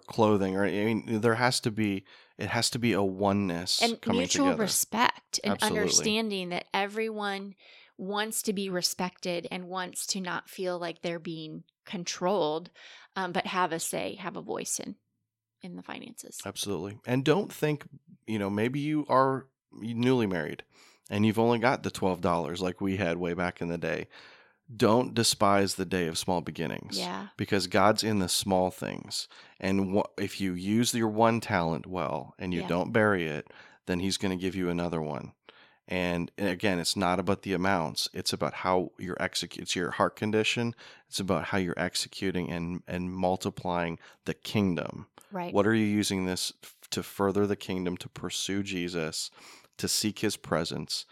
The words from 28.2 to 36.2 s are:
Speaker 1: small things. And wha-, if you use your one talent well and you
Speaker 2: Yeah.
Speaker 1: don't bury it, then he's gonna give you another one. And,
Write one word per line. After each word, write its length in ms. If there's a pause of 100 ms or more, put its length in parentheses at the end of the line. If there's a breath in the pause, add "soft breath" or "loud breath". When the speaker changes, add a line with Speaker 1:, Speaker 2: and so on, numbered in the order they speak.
Speaker 1:
small 420
things. 600 (320 loud breath)
And 320
wha-, 240
if 240
you 140
use 380
your 140
one 320
talent 480
well 500
and 160
you 80
Speaker 2:
Yeah. 60
Speaker 1:
don't 240
bury 360
it, 220 (360 loud breath)
then 140
he's 180
gonna 180
give 200
you 140
another 320
one. 300 (560 loud breath)
And, 500